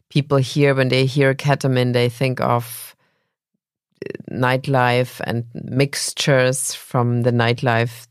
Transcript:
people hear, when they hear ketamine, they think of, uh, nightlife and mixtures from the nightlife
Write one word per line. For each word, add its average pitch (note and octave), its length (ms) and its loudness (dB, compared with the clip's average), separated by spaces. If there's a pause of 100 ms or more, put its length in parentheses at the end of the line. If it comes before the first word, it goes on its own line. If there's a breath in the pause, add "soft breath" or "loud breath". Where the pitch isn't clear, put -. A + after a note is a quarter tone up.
people C#3+ 280 2
hear, C#3 360 2
when C3 140 2
they C3 180 2
hear C3+ 280 2
ketamine, C3 580 0
they B2 160 2
think B2+ 320 -4
of, A#2+ 540 -4 (1120)
uh, - 300 -12
nightlife B2+ 880 0
and A#2 200 -4 (100)
mixtures - 1200 -2
from A#2+ 480 -2
the B2 100 2
nightlife A#2 800 0